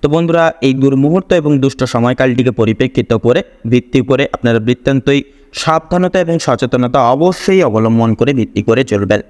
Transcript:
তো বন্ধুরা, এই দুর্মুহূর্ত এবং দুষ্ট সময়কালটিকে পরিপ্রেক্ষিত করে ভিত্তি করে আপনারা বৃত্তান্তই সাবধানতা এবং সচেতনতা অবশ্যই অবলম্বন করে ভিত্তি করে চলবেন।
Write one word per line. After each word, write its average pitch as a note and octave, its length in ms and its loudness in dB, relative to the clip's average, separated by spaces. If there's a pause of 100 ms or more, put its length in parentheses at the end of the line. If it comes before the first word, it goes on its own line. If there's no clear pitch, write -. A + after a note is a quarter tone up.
তো D3 120 -2
বন্ধুরা, E3 300 2 (220)
এই C3+ 60 2 (100)
দুর্মুহূর্ত C#3 480 0 (100)
এবং D3 120 0 (100)
দুষ্ট C3+ 180 -2 (140)
সময়কালটিকে B2 640 0
পরিপ্রেক্ষিত A2+ 500 0 (140)
করে B2 160 2 (300)
ভিত্তি B2+ 380 0
করে C3+ 240 0
আপনারা A#2 340 0
বৃত্তান্তই C3+ 540 0 (420)
সাবধানতা F3+ 640 -2
এবং E3 120 -2 (100)
সচেতনতা B2 520 -2 (160)
অবশ্যই F3+ 540 0
অবলম্বন A2+ 500 2
করে C3+ 200 0
ভিত্তি - 300 -2
করে A#2+ 160 2
চলবেন। G2+ 440 -2